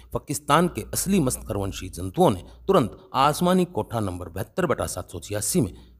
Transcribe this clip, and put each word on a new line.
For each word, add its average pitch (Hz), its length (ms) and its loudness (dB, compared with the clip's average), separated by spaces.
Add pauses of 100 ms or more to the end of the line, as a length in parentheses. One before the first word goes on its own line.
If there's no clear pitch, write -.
(120)
पाकिस्तान 147 560 0
के 110 240 -6
असली 196 280 2
मस्तकरवंशी 98 680 -4
जंतुओं 92 420 2
ने 92 140 -2 (240)
तुरंत 160 280 4 (180)
आसमानी 175 520 4
कोठा 117 340 -4
नंबर 90 280 -4
बहत्तर 95 380 -4
बटा 110 200 0
सात - 240 -8
सौ 90 100 -10
छियासी 104 400 -2
में 98 120 0 (280)